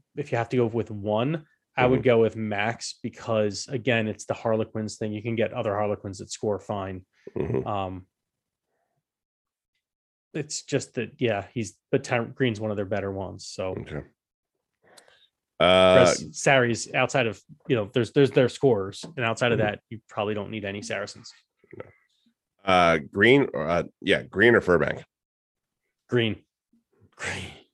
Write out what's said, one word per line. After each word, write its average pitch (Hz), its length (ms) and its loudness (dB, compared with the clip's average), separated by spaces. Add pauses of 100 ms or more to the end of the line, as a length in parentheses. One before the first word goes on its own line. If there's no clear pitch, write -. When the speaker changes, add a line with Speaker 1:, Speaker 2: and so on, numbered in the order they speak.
(160)
Speaker 1:
if 147 140 -10
you 120 80 -2
have 117 120 -4
to 135 60 -2
go 120 100 4
with 110 260 -4
one, 107 520 -2 (320)
I 127 100 2
would 131 140 2
Speaker 2:
Mm-hmm. 110 60 -10
Speaker 1:
go 117 140 4
with 113 160 2
Max 107 680 -6
because, 107 680 -4
again, 113 400 -2
it's - 160 -10
the 113 100 -6
Harlequins 110 600 -4
thing. 107 160 -6
You 107 100 -8
can 113 140 -4
get 107 160 -2
other 110 220 -4
Harlequins 104 440 -4
that 101 120 -16
score 104 280 -4
fine. 95 460 -8 (320)
Speaker 2:
Mm-hmm. - 300 -4
Speaker 1:
Um, 95 400 -6 (2250)
it's 151 300 -8
just - 320 -4
that, 110 240 -6
yeah, 101 340 -2
he's, 110 220 -8 (160)
but 139 140 0
Ty-, 120 200 -2 (100)
Green's 113 260 -2
one 110 100 -4
of 104 60 -4
their 101 100 -4
better 98 240 -4
ones. 92 380 -10
So 95 320 -8
Speaker 2:
Okay. 73 220 -10 (1600)
Uh, 92 460 8
Speaker 1:
Chris, - 280 4
Sarries, 123 640 2
outside 131 320 0
of, 104 140 -6 (280)
you 147 80 2
know, 104 160 -4
there's, 117 200 0
there's 139 180 4
their 127 180 4
scorers, 101 560 -2 (120)
and 127 100 -4
outside 117 260 0
of 110 60 2
Speaker 2:
Mm-hmm. 107 100 0
Speaker 1:
that, 101 120 -6 (100)
you 107 180 -14
probably 107 260 -4
don't 98 160 -8
need 107 140 -10
any 101 180 -8
Saracens. 110 500 -10 (440)
Speaker 2:
No. - 80 -16 (800)
Uh, 87 340 4 (140)
Green 120 400 6
or, 76 160 -4
uh, 85 140 2 (180)
yeah, 87 220 0
Green 113 320 4
or 101 60 6
Furbank? 80 420 2 (1080)
Speaker 1:
Green. 113 280 0 (800)
Green. - 340 -10 (240)